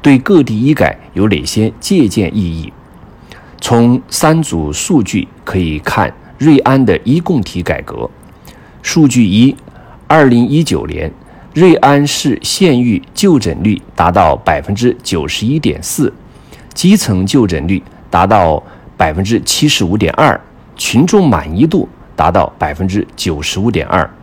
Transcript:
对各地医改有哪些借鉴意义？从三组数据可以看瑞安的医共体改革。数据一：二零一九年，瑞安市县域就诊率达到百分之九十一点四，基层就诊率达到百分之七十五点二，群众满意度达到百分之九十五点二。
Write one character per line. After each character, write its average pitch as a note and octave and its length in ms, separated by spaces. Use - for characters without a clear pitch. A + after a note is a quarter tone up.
对 C#3 180
各 D#3+ 240
地 A2 180
医 C#3 140
改 F2 240
有 G2 160
哪 D2+ 160
些 A2 340
借 D#3+ 300
鉴 F#2 260
意 G#2+ 60
义？ E2 320
从 A#2+ 480
三 D#3+ 340
组 D#2 300
数 C#3+ 300
据 G2 260
可 - 120
以 E2 240
看 - 320
瑞 C#3+ 220
安 C3 240
的 F#2 200
医 C#3+ 160
共 E3 220
体 F2+ 200
改 D#2 200
革。 A#1 280
数 D#3+ 240
据 A#2+ 180
一： A2 300
二 D#3 160
零 A#2+ 240
一 D#3 160
九 - 220
年， D#2 260
瑞 E3+ 220
安 C#3+ 280
市 C#3+ 380
县 D3+ 380
域 A#2+ 200
就 F3+ 240
诊 E2+ 240
率 G#2 180
达 E2 160
到 F2 260
百 D2 240
分 F#2+ 140
之 A#2 280
九 D#2 260
十 G#2 180
一 D3 140
点 G2 200
四， - 320
基 G3 240
层 F#2+ 280
就 A2+ 220
诊 D#2+ 220
率 F#2+ 120
达 F2 160
到 F#2 340
百 D#2+ 160
分 E2+ 100
之 G#2 200
七 - 260
十 - 160
五 F2+ 120
点 - 180
二， C#3 260
群 - 300
众 F#3 220
满 D#2 280
意 A#2 100
度 E3 220
达 E2 160
到 F2+ 260
百 D2+ 160
分 F2+ 140
之 G2 260
九 D#2 260
十 F2+ 200
五 A2+ 100
点 D#2+ 160
二。 F2 220